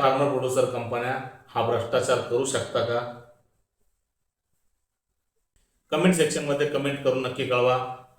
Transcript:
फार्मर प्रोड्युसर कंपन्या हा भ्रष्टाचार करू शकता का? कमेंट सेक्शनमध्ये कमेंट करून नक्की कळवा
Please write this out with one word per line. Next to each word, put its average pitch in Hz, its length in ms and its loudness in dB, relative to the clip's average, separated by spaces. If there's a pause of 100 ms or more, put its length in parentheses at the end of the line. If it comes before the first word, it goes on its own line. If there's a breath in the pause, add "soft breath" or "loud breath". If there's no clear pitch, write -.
फार्मर 139 280 4
प्रोड्युसर 127 360 0
कंपन्या 120 540 -4 (300)
हा 117 180 -2
भ्रष्टाचार 120 540 0
करू 120 240 0
शकता 117 400 -2
का? 117 160 0 (3000)
कमेंट 175 240 4
सेक्शनमध्ये 147 540 0
कमेंट 139 360 -4
करून 131 180 2
नक्की 127 260 -4
कळवा 123 280 4 (420)